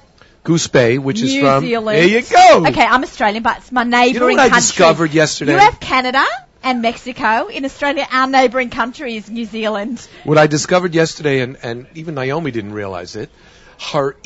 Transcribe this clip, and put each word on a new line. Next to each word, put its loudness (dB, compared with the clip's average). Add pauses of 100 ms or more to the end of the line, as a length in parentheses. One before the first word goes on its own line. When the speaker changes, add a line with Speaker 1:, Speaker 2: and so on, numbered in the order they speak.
(460)
Speaker 1:
Goose 0
Bay, 2
which -4
is -2
Speaker 2:
New -2
Speaker 1:
from 2
Speaker 2:
Zealand. -2
Speaker 1:
There 4
you 2
go. 6
Speaker 2:
Okay, 0
I'm 2
Australian, -4
but -2
it's -20
my 0
Speaker 1:
You -4
know 2
Speaker 2:
neighbouring 2
Speaker 1:
what 6
I 4
Speaker 2:
country. 2
Speaker 1:
discovered 2
yesterday? 0
Speaker 2:
You 2
have 4
Canada -2 (400)
and -2
Mexico. -2
In -10
Australia, -4
our 0
neighbouring 2
country -6
is -12
New -8
Zealand. -6 (200)
Speaker 1:
What 2
I 6
discovered -2
yesterday, -2
and, -8
and -10
even -12
Naomi -6
didn't -8
realize -10
it, -12 (640)
her -2 (100)